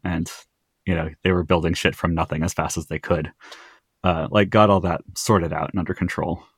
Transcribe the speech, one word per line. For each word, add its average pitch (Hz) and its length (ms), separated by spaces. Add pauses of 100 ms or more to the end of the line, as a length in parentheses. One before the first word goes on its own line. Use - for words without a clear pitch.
and, 85 260 (560)
you 92 80
know, 80 160 (120)
they 92 100
were 90 100
building 85 320
shit 87 200
from 85 200
nothing 78 280
as - 120
fast 78 240
as 78 80
they 78 120
could. 76 320 (720)
Uh, 82 280
like, 104 180
got 107 220
all 95 100
that 90 220 (120)
sorted 85 380
out 76 180
and - 80
under 87 140
control. 87 500 (160)